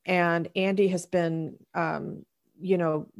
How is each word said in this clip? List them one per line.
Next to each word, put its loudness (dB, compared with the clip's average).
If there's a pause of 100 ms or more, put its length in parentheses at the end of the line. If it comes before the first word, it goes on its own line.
And 2
Andy 2
has -2
been, -2 (180)
um, -4 (340)
you 2
know, 0 (120)